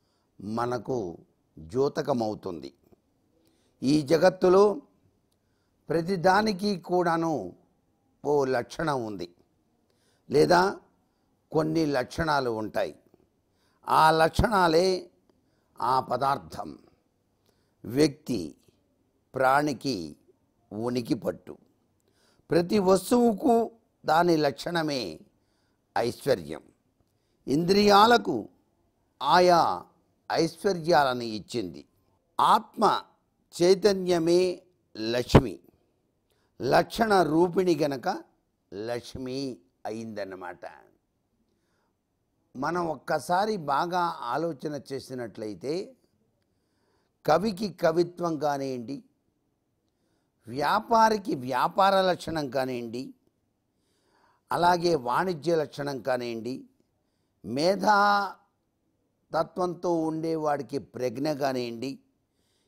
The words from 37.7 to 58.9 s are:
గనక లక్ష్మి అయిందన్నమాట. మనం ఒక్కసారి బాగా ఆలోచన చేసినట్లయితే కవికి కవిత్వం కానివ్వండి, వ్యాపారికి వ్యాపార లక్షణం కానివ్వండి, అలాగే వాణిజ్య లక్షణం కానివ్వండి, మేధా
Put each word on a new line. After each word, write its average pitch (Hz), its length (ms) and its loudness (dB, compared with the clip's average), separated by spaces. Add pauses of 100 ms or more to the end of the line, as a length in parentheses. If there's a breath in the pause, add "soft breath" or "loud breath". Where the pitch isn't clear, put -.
గనక 151 460 -4 (500)
లక్ష్మి 127 840 -8 (280)
అయిందన్నమాట. 98 720 -12 (2000)
మనం 170 300 -4
ఒక్కసారి 175 680 -2
బాగా 170 640 -2
ఆలోచన 147 600 -6 (120)
చేసినట్లయితే 123 1040 -10 (1300)
కవికి 180 460 0
కవిత్వం 170 640 -2
కానివ్వండి, 135 640 -6 (1400)
వ్యాపారికి 208 840 2
వ్యాపార 165 680 2
లక్షణం 160 500 -2
కానివ్వండి, 127 640 -6 (1400)
అలాగే 170 420 2
వాణిజ్య 151 600 -2
లక్షణం 143 460 -6
కానివ్వండి, 120 640 -6 (800)
మేధా 196 880 2 (1000)